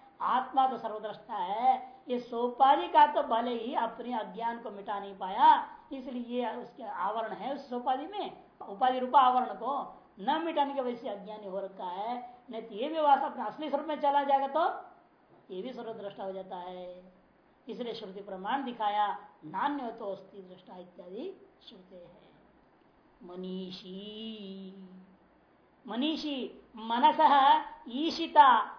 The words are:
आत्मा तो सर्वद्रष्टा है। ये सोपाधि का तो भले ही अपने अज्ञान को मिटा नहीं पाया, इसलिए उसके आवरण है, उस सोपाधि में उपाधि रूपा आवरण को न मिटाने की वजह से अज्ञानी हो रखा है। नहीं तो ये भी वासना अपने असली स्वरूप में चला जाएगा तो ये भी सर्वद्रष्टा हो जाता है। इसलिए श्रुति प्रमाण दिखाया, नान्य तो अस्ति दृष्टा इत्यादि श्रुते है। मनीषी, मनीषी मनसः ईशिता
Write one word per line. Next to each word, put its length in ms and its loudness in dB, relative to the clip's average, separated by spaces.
आत्मा 440 2
तो 120 0
सर्वद्रष्टा 580 -8
है। 540 0
ये 120 0
सोपाधि 680 4
का 180 8
तो 180 2
भले 300 0
ही 220 -6
अपने 380 -4
अज्ञान 440 -6
को 120 -10
मिटा 280 -8
नहीं 180 -12
पाया, 520 6
इसलिए 600 -4
उसके 320 -12
आवरण 480 -4
है, 220 -6
उस 160 -12
सोपाधि 360 -2
में 360 -8
उपाधि 360 0
रूपा 220 4
आवरण 340 4
को 200 -4
न 240 0
मिटाने 300 -2
की 60 -4
वजह 160 -4
से 120 -10
अज्ञानी 400 -12
हो 120 -6
रखा 260 -10
है। 300 -6
नहीं 120 -10
तो 120 -14
ये 140 -4
भी 120 -4
वासना 260 4
अपने 180 -6
असली 260 -8
स्वरूप 160 -4
में 140 -4
चला 220 4
जाएगा 260 2
तो 1040 -6
ये 80 -8
भी 100 -10
सर्वद्रष्टा 520 -10
हो 80 -8
जाता 260 -10
है। 540 -14
इसलिए 280 -8
श्रुति 280 -12
प्रमाण 420 -6
दिखाया, 420 0
नान्य 460 -4
तो 200 -8
अस्ति 320 -14
दृष्टा 340 -20
इत्यादि 540 -14
श्रुते 340 -20
है। 240 -20
मनीषी, 1500 -12
मनीषी 520 -4
मनसः 840 6
ईशिता 580 6